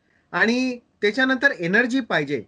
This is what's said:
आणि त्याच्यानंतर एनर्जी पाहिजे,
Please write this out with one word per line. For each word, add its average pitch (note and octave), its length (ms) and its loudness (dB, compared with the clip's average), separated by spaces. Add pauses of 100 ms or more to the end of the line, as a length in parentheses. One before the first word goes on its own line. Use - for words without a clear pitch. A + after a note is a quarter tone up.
(340)
आणि A#3+ 440 0 (240)
त्याच्यानंतर C4 560 2
एनर्जी A3+ 420 0
पाहिजे, D3 480 -2